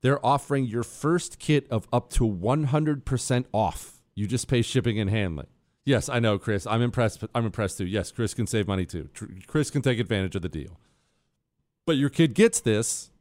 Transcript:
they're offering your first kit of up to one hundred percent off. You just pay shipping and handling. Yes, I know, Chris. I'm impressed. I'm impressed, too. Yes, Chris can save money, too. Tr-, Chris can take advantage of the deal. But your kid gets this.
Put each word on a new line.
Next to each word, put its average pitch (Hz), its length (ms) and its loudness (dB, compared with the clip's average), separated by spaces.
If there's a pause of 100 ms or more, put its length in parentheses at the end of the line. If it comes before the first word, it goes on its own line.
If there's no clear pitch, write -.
they're 135 240 2
offering 139 400 2
your 117 180 -2
first - 560 -2
kit 147 320 2
of 113 220 -2
up 123 200 0
to 127 120 4
one 113 400 0
hundred 147 400 0
percent 127 480 -2
off. - 480 -2 (140)
You 101 120 -4
just 117 220 -2
pay 123 140 4
shipping 113 360 0
and 101 120 0
handling. 92 380 -2 (360)
Yes, 131 240 2
I 123 100 0
know, 110 200 2
Chris. 101 280 -2
I'm 113 140 0
impressed. 120 420 0 (120)
I'm 120 100 0
impressed, 101 320 -2
too. 95 100 -4
Yes, 95 240 -2
Chris 113 220 -4
can 110 140 -4
save 104 200 0
money, 95 200 0
too. 76 260 -10
Tr-, - 140 -14 (200)
Chris 151 240 0
can 139 120 0
take 123 160 2
advantage 98 360 0
of 98 80 -2
the 87 60 -4
deal. 76 320 -10 (1040)
But 156 120 2
your 143 100 2
kid 143 260 4
gets 226 260 6
this. - 500 0 (100)